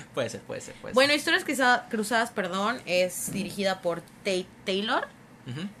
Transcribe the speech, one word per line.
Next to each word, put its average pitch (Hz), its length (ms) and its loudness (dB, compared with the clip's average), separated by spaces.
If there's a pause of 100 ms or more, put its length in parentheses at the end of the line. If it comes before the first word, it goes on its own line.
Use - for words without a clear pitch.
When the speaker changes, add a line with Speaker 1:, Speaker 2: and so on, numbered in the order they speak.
(160)
Speaker 1:
Puede 120 140 0
ser, 98 120 -10
puede - 200 -10
ser, - 140 -14
puede - 180 -10
ser. - 20 -4
Speaker 2:
Bueno, 277 180 6
Historias 330 300 2
Cruza-, 247 460 4
Cruzadas, 226 420 0
perdón, 202 540 -2
es 180 480 0
dirigida 190 480 -2
por 170 180 0
Tate 185 480 -4 (180)
Taylor. 220 440 0 (360)
Speaker 1:
Ujú. 151 220 -6 (140)